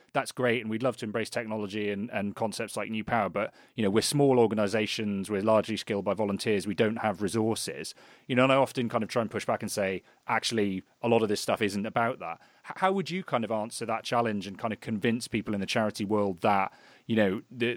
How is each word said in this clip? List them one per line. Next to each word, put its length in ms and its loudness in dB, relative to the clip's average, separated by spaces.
that's 180 -2
great, 300 2
and 100 -6
we'd 140 -2
love 140 0
to 60 -8
embrace 240 -4
technology 600 -4
and, 220 -4
and 240 -2
concepts 400 -4
like 120 -4
new 140 -4
power, 260 2
but, 240 -2
you 80 -2
know, 80 4
we're 100 4
small 380 4
organizations, 920 2
we're 140 -2
largely 340 4
skilled 280 -2
by 100 0
volunteers, 540 0
we 80 0
don't 220 2
have 220 -2
resources." 760 -2
You 80 0
know, 80 6
and 80 4
I 40 6
often 320 2
kind 140 0
of 80 -6
try 120 0
and 80 -4
push 140 -4
back 160 -2
and 120 -6
say, 320 -2
"Actually, 560 0
a 60 0
lot 140 6
of 60 2
this 120 0
stuff 200 0
isn't 240 0
about 360 -2
that." 180 -10
H-, 60 -12
how 160 2
would 180 -2
you 140 -6
kind 180 0
of 80 -2
answer 360 -4
that 180 -4
challenge 420 0
and 100 -10
kind 160 -4
of 60 -8
convince 480 0
people 260 -4
in 60 0
the 80 -2
charity 380 0
world 380 0
that, 300 2
you 100 -2
know, 340 2
the, 260 -2